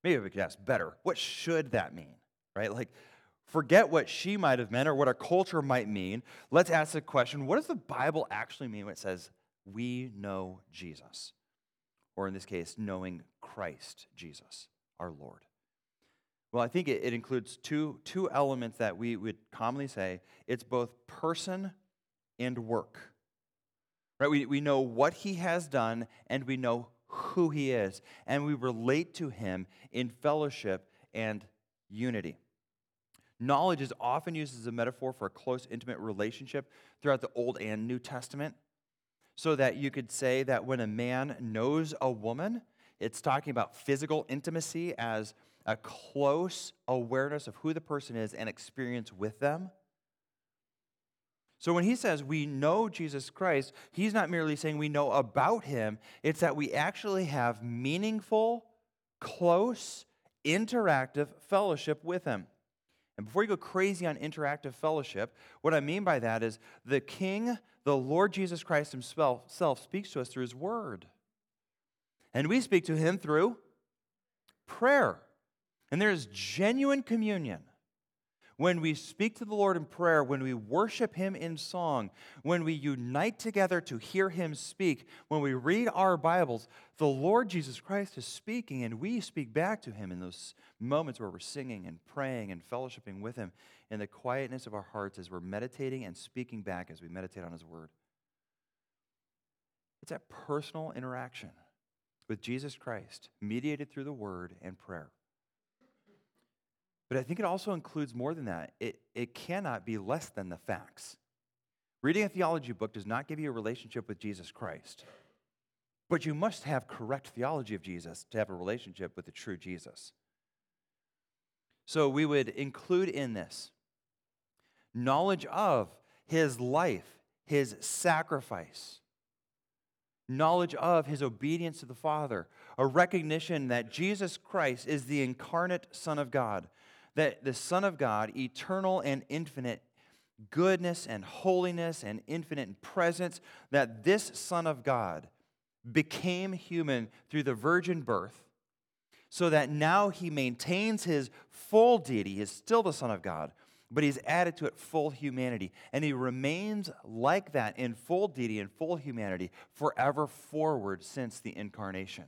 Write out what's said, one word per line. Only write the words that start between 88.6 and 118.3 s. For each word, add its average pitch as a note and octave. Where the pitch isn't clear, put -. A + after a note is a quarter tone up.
and A2+
we G#3+
speak B2
back F#3
to B2
him G2
in F2+
those -
moments C#3
where G#2
we're F2+
singing B2+
and E2+
praying B2
and E2+
fellowshipping A#2+
with A2+
him G2+
in A2
the G#2
quietness B2+
of G#2
our G2+
hearts G2
as F2+
we're F2+
meditating B2+
and F2
speaking A#2
back F2+
as D#2+
we E2
meditate F#2
on E2+
his E2
word. E2
It's -
that -
personal D3+
interaction B2+
with A2
Jesus C3
Christ, -
mediated C#3
through C#3
the D3
word F#2
and F#2
prayer. D#2+
But B2+
I B2+
think E3
it A3
also F#3
includes D3+
more B2
than D#3
that. E2+
It, A2+
it A#2+
cannot D#3+
be A2
less B2
than G2
the F2
facts. -
Reading F3
a G3
theology D#3+
book G#2+
does G2+
not A#2+
give D#3
you D3+
a -
relationship A#2
with G2
Jesus F#2+
Christ. -
But E3
you D#3
must F#3
have C#3
correct C3
theology B2
of F2
Jesus F2